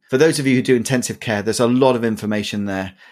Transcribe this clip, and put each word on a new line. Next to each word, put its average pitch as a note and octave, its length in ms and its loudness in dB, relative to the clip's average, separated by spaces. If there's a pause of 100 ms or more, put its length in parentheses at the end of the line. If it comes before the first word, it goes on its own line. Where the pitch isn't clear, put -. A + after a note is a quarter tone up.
For B2+ 80 0
those D3+ 220 4
of C3+ 80 -2
you C3 80 4
who C3 60 2
do C3 140 2
intensive A#2+ 440 -2
care, G#2 240 -2
there's G#2+ 160 -2
a A#2+ 80 2
lot B2+ 280 4
of A2+ 80 -4
information G#2+ 640 -4
there F#2+ 300 -6 (160)